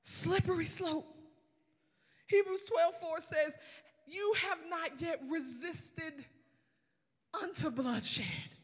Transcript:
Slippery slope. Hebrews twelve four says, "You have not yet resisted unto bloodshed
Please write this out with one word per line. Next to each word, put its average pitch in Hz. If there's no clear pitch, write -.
Slippery 359
slope. 320
Hebrews 392
twelve 403
four 330
says, 311
"You 403
have 370
not 330
yet 330
resisted 294
unto 359
bloodshed 233